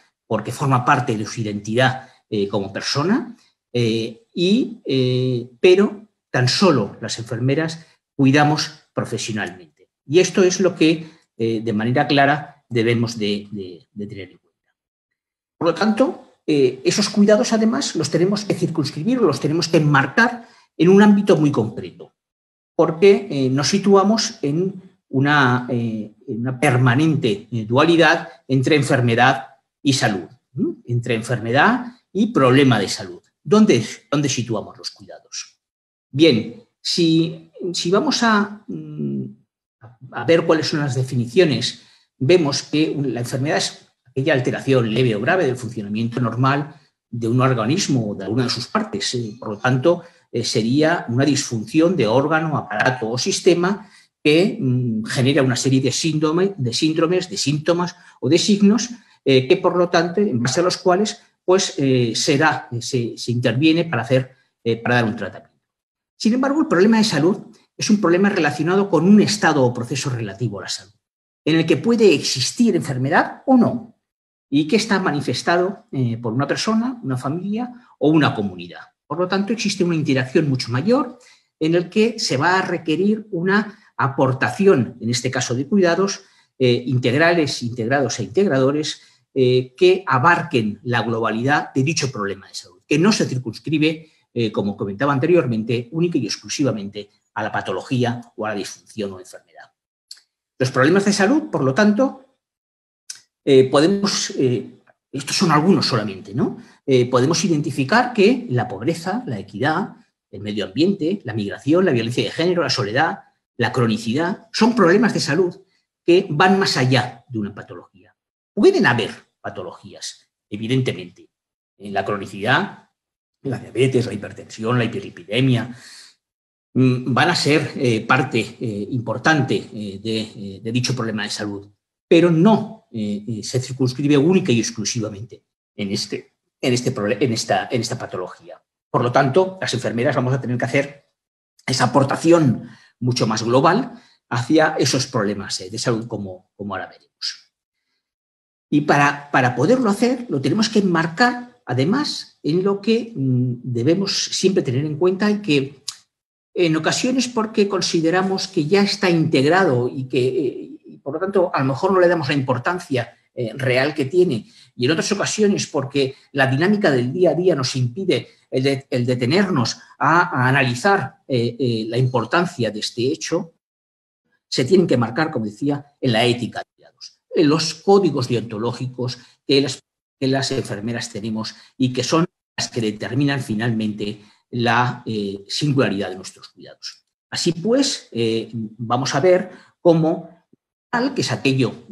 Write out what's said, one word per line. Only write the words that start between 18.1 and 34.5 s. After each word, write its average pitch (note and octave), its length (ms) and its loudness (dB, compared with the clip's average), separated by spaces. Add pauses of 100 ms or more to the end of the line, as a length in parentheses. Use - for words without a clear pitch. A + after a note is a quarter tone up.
que - 80 -2
circunscribir, E3+ 680 -2
los D3+ 180 4
tenemos D#3 280 -2
que - 100 2
enmarcar D3+ 720 2 (300)
en E3 120 6
un G3 120 10
ámbito G3+ 360 6
muy D3+ 140 2
concreto, G2+ 600 -6 (640)
porque, E3+ 540 4
eh, C3+ 200 0
nos C#3 180 0
situamos G3 760 2
en E3+ 400 -2 (280)
una, C3+ 600 2
eh, A2+ 440 -4 (140)
en A#2 140 -6
una B2+ 180 -4
permanente, C3 920 2
eh, A2+ 140 -4
dualidad D#3+ 640 4 (180)
entre C3+ 280 2
enfermedad B2+ 720 2 (340)
y C3+ 120 2
salud, G2 340 -2 (280)
¿m? A#3 200 -4 (100)
Entre A#2+ 300 -2
enfermedad B2 680 0 (260)
y G#3 220 0
problema C3 440 4
de F#2+ 120 -2
salud. F2+ 320 -10 (220)
¿Dónde, D#3 400 6 (280)
dónde C#3+ 180 0
situamos G#2+ 480 -6